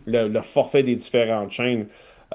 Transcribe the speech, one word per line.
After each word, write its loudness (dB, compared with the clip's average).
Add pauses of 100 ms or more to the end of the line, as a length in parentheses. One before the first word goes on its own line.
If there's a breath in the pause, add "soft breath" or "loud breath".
le, 2
le 0
forfait 2
des 2
différentes 0
chaînes, -2 (480 soft breath)